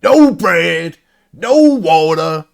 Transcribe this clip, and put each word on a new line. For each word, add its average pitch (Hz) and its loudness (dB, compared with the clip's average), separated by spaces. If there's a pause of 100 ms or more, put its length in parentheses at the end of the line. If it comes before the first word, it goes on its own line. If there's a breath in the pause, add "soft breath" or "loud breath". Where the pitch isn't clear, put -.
No 277 4
bread, 170 -4 (340)
no 285 2
water. 160 -2